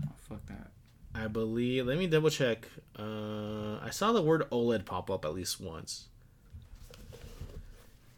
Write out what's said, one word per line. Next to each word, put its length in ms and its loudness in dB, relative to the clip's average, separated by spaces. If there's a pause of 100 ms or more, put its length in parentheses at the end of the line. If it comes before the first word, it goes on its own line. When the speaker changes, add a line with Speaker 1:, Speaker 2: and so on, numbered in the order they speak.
Speaker 1:
Oh, 140 -4
fuck 300 -12
that. 240 -12 (440)
Speaker 2:
I 140 -2
believe, 580 2
let 120 2
me 80 2
double 240 6
check. 360 2 (320)
Uh, 840 -4
I 80 -6
saw 220 4
the 100 6
word 280 6
oled 340 4
pop 260 -2
up 140 0
at 100 0
least 260 -2
once. 480 -8 (2000)